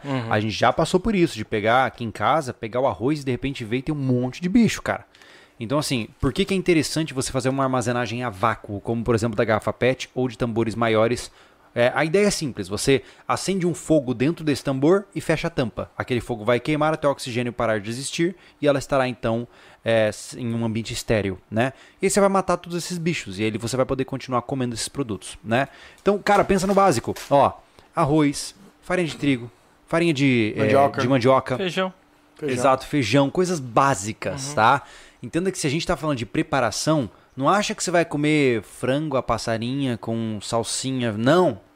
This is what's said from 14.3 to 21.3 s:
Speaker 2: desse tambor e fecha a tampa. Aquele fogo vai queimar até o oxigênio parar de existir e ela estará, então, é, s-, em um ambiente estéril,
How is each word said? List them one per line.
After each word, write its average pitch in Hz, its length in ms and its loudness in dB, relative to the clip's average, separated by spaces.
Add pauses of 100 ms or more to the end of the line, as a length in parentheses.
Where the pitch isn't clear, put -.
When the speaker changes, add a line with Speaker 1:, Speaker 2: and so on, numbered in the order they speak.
Speaker 2:
desse 147 180 0
tambor 151 520 2
e 151 80 -6
fecha 165 240 -2
a 165 40 -4
tampa. 107 460 -4
Aquele 120 240 -2
fogo 107 240 -6
vai 120 160 4
queimar 151 320 0
até 156 160 0
o - 20 2
oxigênio 123 420 -4
parar 110 280 0
de 98 80 -12
existir 139 460 -4 (260)
e 147 80 0
ela 139 100 4
estará, 131 300 0
então, 120 400 -2 (340)
é, 113 260 2
s-, - 300 -10
em 117 160 -4
um 117 120 -2
ambiente 113 260 -4
estéril, 98 460 -2 (120)